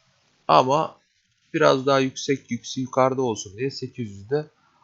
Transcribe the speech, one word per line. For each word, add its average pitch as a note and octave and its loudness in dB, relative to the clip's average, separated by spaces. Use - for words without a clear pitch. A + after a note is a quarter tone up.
Ama D3 2
biraz C#3+ 2
daha C3+ 4
yüksek, C3+ -4
yüksek A#2+ -8
yukarıda C3 0
olsun G#2 -6
diye C3+ -4
sekiz B2 -10
yüz G2+ -16
de D3 -2